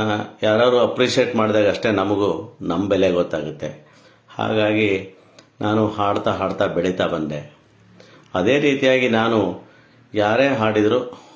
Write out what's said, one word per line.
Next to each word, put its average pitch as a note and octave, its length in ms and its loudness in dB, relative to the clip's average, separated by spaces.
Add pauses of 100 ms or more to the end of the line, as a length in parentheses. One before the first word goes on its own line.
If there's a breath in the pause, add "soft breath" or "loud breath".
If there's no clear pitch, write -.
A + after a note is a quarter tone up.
(440)
ಯಾರಾದ್ರು A#2 360 4
ಅಪ್ರಿಷಿಯೇಟ್ A#2+ 560 0
ಮಾಡಿದಾಗ G#2+ 340 2
ಅಷ್ಟೇ A2 220 -2
ನಮಗೂ G2 720 -2
ನಮ್ F2 280 -4
ಬೆಲೆ F#2+ 220 2
ಗೊತ್ತಾಗುತ್ತೆ. D#2 760 -6 (420 soft breath)
ಹಾಗಾಗಿ G#2+ 840 -2 (460 loud breath)
ನಾನು G#2+ 260 0
ಹಾಡ್ತಾ G2+ 440 -2
ಹಾಡ್ತಾ F#2+ 360 -2
ಬೆಳೀತಾ F2+ 400 -2
ಬಂದೆ. D2+ 460 -6 (800 loud breath)
ಅದೇ G#2+ 260 2
ರೀತಿಯಾಗಿ C3 500 2
ನಾನು A2 520 0 (520 soft breath)
ಯಾರೇ G#2+ 340 2
ಹಾಡಿದ್ರು A2 880 0